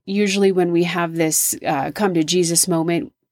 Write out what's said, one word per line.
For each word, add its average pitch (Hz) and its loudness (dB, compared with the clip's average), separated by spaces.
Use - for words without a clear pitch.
usually 196 2
when 180 2
we 170 4
have 170 -2
this, 160 0
uh, 151 -2
come 202 0
to 160 2
Jesus 170 0
moment, 170 -2